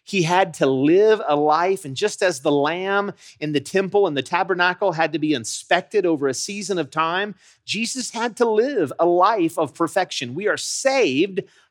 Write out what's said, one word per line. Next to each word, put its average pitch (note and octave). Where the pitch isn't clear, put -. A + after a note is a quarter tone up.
He F#3
had F3
to D3+
live F3+
a D3
life, D#3+
and C3+
just G3+
as F3
the D3
lamb F#3
in D3+
the C#3+
temple G3
and D3+
the C3
tabernacle F3+
had D#3+
to E3
be D3+
inspected F3+
over D3
a B2+
season G3
of D3+
time, F3
Jesus A3+
had A#3
to B3
live A3
a E3+
life F3
of D#3
perfection. D#3+
We G3
are D#3
saved F#3+